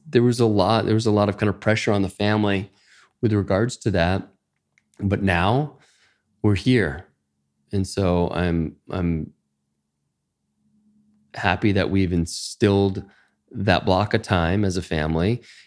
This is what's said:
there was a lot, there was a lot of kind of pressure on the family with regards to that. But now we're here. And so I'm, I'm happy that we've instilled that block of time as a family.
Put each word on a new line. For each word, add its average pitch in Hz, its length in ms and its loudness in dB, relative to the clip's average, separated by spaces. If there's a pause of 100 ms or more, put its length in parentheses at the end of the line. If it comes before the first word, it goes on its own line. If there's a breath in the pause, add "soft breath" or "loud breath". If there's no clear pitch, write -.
there 123 200 2
was 120 160 2
a 117 60 4
lot, 104 380 2
there 107 100 2
was 110 120 0
a 107 60 2
lot 104 160 4
of 101 80 -2
kind 107 120 0
of - 120 -4
pressure 107 320 0
on 101 100 2
the 92 60 -2
family 104 640 -2 (480 soft breath)
with 110 120 -6
regards 104 440 0
to 107 160 -4
that. 92 340 0 (720)
But 98 240 -2
now 98 560 0 (640 soft breath)
we're 104 140 2
here. 90 500 0 (640)
And 98 160 -2
so 87 440 0
I'm, 85 440 -2 (160)
I'm 85 420 -4 (2000)
happy 101 360 0
that 95 180 0
we've 95 240 0
instilled 98 920 0 (480 soft breath)
that 98 320 0
block 95 300 0
of - 80 0
time 92 420 0
as 92 120 -2
a 90 60 -4
family. 82 580 -2 (260 loud breath)